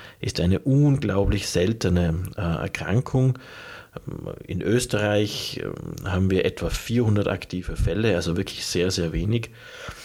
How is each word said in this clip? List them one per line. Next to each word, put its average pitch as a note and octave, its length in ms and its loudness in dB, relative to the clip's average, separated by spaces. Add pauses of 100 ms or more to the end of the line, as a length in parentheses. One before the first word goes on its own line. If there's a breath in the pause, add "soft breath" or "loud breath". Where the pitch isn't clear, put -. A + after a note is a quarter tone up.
(200 loud breath)
ist - 200 -4
eine F2+ 180 4
unglaublich A2 880 2
seltene, F2 680 2 (200)
äh, - 60 -4
Erkrankung. B2 960 0 (1080 loud breath)
In - 140 -4
Österreich, G#2 1040 0
äh, - 80 -6 (360)
haben F#2 240 2
wir F#2 140 4
etwa F2 240 -2
vierhundert A2 600 2
aktive F2+ 480 -4
Fälle, G2 400 2
also E2+ 200 0
wirklich - 300 -4
sehr, F2+ 240 2
sehr E2+ 240 0
wenig. G#2+ 360 0 (540 loud breath)